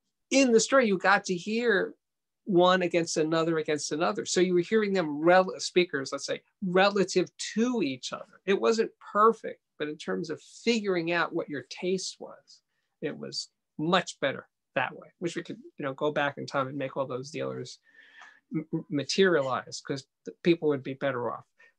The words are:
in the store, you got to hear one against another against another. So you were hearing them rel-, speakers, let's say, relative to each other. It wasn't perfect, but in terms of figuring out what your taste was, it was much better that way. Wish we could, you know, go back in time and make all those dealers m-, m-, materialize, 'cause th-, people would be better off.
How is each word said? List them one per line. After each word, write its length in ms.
in 220
the 80
store, 220
you 180
got 260
to 100
hear 600
one 380
against 340
another 400
against 340
another. 360
So 120
you 140
were 80
hearing 320
them 260
rel-, 380
speakers, 540
let's 160
say, 140
relative 640
to 260
each 320
other. 320
It 160
wasn't 300
perfect, 500
but 100
in 80
terms 320
of 100
figuring 480
out 220
what 160
your 220
taste 480
was, 420
it 160
was 320
much 420
better 260
that 240
way. 100
Wish 160
we 80
could, 140
you 80
know, 80
go 180
back 280
in 80
time 200
and 100
make 200
all 80
those 240
dealers 480
m-, 180
m-, 160
materialize, 960
'cause 220
th-, 160
people 280
would 120
be 140
better 360
off. 120